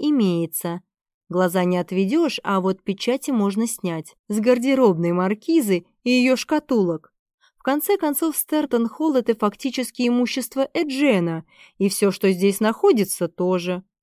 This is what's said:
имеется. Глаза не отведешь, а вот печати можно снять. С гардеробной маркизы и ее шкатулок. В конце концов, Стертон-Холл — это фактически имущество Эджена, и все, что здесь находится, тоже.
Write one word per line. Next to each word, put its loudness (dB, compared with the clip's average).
имеется. -2
Глаза 0
не 2
отведешь, 0
а 0
вот -4
печати -4
можно 0
снять. -8
С -2
гардеробной 2
маркизы 0
и 0
ее 4
шкатулок. -2
В -20
конце 0
концов, -2
Стертон-Холл — -2
это 2
фактически -4
имущество -2
Эджена, 0
и 0
все, 0
что 0
здесь 0
находится, 2
тоже. -4